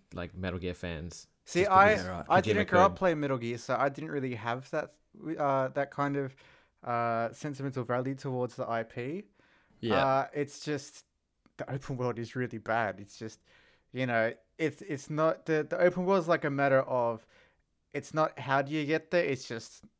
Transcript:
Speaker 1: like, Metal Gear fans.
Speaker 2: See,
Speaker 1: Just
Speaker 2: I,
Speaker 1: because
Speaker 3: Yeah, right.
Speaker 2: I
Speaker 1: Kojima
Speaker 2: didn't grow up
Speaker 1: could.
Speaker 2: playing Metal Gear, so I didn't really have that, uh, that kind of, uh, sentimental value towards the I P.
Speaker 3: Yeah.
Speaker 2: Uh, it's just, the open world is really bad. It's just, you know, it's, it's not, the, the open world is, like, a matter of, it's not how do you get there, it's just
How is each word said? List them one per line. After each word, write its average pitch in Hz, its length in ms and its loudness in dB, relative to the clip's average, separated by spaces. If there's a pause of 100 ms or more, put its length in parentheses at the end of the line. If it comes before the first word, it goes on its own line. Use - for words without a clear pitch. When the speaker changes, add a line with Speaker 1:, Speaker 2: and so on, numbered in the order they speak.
(140)
Speaker 1:
like, 87 200 -8
Metal 90 260 -4
Gear 87 160 -4
fans. 85 520 -8 (160)
Speaker 2:
See, - 200 -2
Speaker 1:
Just 202 80 2
Speaker 2:
I, 196 180 10
Speaker 1:
because 196 160 2
Speaker 3:
Yeah, 92 60 -6
right. - 180 -6
Speaker 2:
I 175 100 6
Speaker 1:
Kojima 190 60 2
Speaker 2:
didn't 104 240 2
grow 180 160 8
up 196 80 4
Speaker 1:
could. 185 60 -12
Speaker 2:
playing 170 200 2
Metal 139 180 0
Gear, 117 200 -4
so 127 200 -2
I 139 120 4
didn't 143 220 -8
really 131 240 -4
have 120 340 -6
that, 156 220 -4 (460)
uh, 135 320 2
that 139 220 -4
kind 143 240 -2
of, 135 180 -4 (520)
uh, 117 480 0
sentimental 139 500 -6
value 131 320 -2
towards 127 400 -4
the 127 140 -6
I 113 140 0
P. 139 400 -8 (580)
Speaker 3:
Yeah. 110 140 2 (100)
Speaker 2:
Uh, 135 280 2
it's 143 280 -4
just, - 420 -6 (540)
the - 120 -8
open 131 280 -6
world 120 200 -2
is 117 160 -8
really 123 260 -4
bad. 107 420 -2
It's - 180 -18
just, 110 220 -12 (500)
you 127 140 -2
know, 117 260 2 (260)
it's, 151 260 -2
it's 151 260 -8
not, 156 380 0
the, 156 220 0
the - 120 -2
open 180 240 4
world 190 160 4
is, 160 80 -4
like, 165 160 2
a 151 40 2
matter 139 340 4
of, 120 420 0 (680)
it's 143 200 -8
not 156 260 0
how 135 220 2
do 139 100 -4
you 151 140 -2
get 156 260 -2
there, 175 140 4
it's 135 240 -2
just - 340 -10 (160)